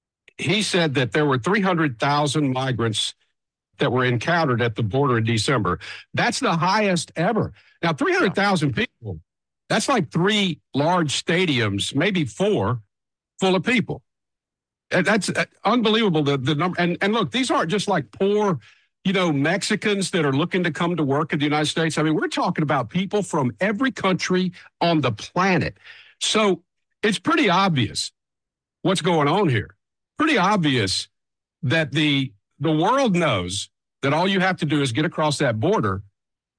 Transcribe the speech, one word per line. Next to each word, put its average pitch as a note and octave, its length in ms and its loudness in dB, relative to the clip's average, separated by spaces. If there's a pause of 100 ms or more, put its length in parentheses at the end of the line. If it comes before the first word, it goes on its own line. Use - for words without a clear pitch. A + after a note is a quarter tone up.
(380)
He F#3 240 0
said E3 340 0
that C3+ 180 0
there D3+ 120 2
were C3 140 2
three G3 220 0
hundred E3 380 0
thousand D3 520 0
migrants A#2+ 640 -2 (680)
that C#3 120 2
were B2+ 140 2
encountered B2+ 560 0
at A#2 140 -2
the - 80 -4
border B2+ 340 0
in A2 80 0
December. A2 540 0 (340)
That's G#3+ 260 -2
the G3 160 0
highest F#3 640 0
ever. F3 360 -2 (280)
Now, E3 100 0
three D#4+ 220 0
hundred D#4 220 0
thousand F#3 380 0
people G#2+ 460 -6 (500)
that's G#3 200 0
like A#3 220 0
three F#3+ 500 0 (120)
large D#3 500 0
stadiums, B2+ 720 0
maybe E3 300 0
four, B2 560 0 (580)
full F#3 160 4
of F3 80 0
people. - 380 -2 (880)
And E3+ 120 2
that's, G3 260 0
uh, F3+ 160 -2 (180)
unbelievable, G#3+ 580 2
the, C#3+ 160 2
the C3+ 160 -2
number. E3+ 260 -2
And, F3 220 0
and G3+ 100 2
look, G#3+ 200 0
these B3 180 0
aren't A#3+ 220 0
just, G3+ 160 -2
like, F3 240 -2
poor, G3+ 480 0 (440)
you F#3+ 100 0
know, F3+ 200 2
Mexicans F#3+ 800 0
that E3 140 0
are C#3 60 2
looking F3 320 0
to E3+ 80 -2
come F3 240 -2
to D#3 80 0
work C3+ 300 -2
in D#3 60 -2
the C#3+ 60 0
United D3+ 200 0
States. D#3+ 320 -2
I D#3 60 2
mean, D#3 100 2
we're C#4 140 0
talking G#3 340 -2
about C#3 300 -2
people F#3+ 320 -2
from C#3 360 -2
every A3 320 0
country F#3 640 0 (280)
on D#3+ 200 2
the B2+ 100 0
planet. F3 680 -2 (420)
So G3+ 400 2 (400)
it's G#3 160 2
pretty D4 320 2
obvious F3 640 0 (720)
what's F3+ 180 0
going D#3+ 260 2
on F3+ 220 2
here. - 260 -4 (440)
Pretty D4+ 180 2
obvious D3+ 720 0 (560)
that D#3+ 280 0
the, C#3+ 400 0 (280)
the D#3 120 0
world G3+ 440 2
knows G2+ 540 -2 (340)
that C#3 100 0
all F3 140 2
you G3 120 2
have F#3 180 0
to E3+ 80 -4
do D3 180 0
is C3 80 -2
get D3+ 120 0
across D#3 360 0
that A#2 200 0
border D3+ 440 0 (560)